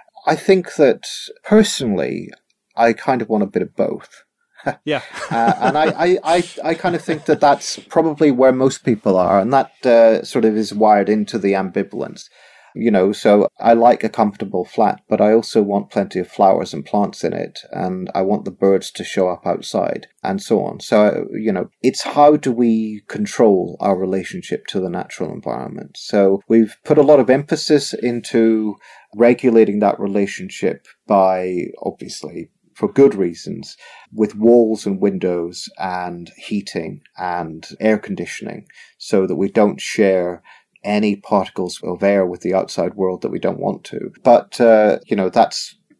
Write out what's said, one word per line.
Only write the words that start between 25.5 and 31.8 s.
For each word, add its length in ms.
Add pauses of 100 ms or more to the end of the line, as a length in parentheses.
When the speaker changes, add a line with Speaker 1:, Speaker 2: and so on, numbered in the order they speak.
Speaker 1:
So 500
we've 360
put 140
a 40
lot 180
of 100
emphasis 640
into 800 (380)
regulating 640
that 220
relationship 880 (200)
by, 600 (140)